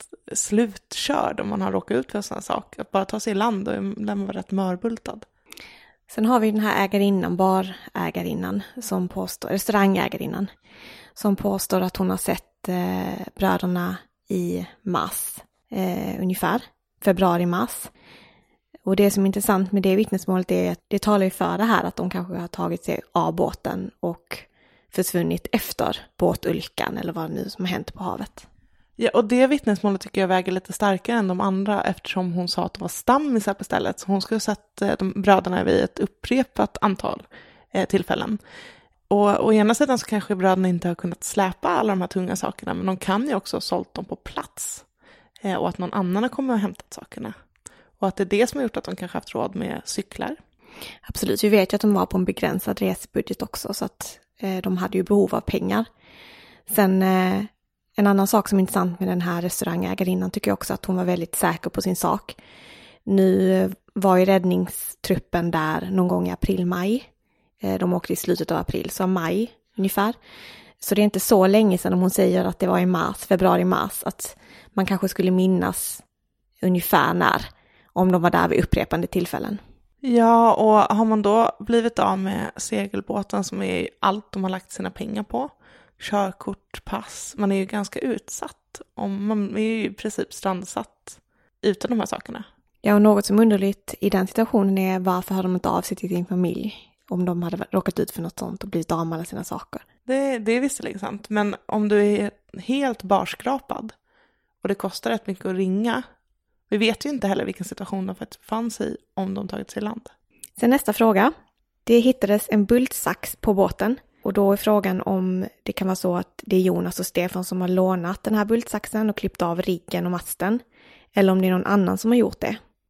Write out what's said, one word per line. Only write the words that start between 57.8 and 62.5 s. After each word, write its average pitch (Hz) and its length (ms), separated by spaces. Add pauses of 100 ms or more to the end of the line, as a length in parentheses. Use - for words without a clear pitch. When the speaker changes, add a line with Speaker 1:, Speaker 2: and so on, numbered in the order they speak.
Speaker 2:
en 202 120
annan 196 200
sak 202 220
som 202 80
är - 20
intressant 180 400
med 185 100
den 180 120
här 170 200
restaurangägarinnan 185 920
tycker 202 200
jag 196 40
också - 180
att - 120
hon 185 100
var 180 80
väldigt 175 320
säker 170 340
på - 120
sin 180 140
sak. - 400 (680)